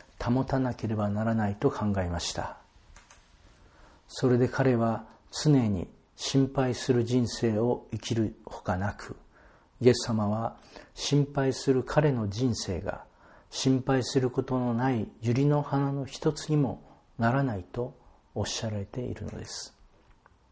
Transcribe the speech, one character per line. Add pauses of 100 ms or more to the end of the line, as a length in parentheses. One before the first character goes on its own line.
(180)
保
た
な
け
れ
ば
な
ら
な
い
と
考
え
ま
し
た。 (1500)
そ
れ
で
彼
は (260)
常
に (300)
心
配
す
る
人
生
を
生
き
る (100)
ほ
か
な
く、 (680)
イ
エ
ス
様
は (380)
心
配
す
る
彼
の
人
生
が (460)
心
配
す
る
こ
と
の
な
い (140)
百
合
の
花
の
一
つ
に
も (360)
な
ら
な
い
と (400)
お
っ
し
ゃ
ら
れ
て
い
る
の
で
す。 (760)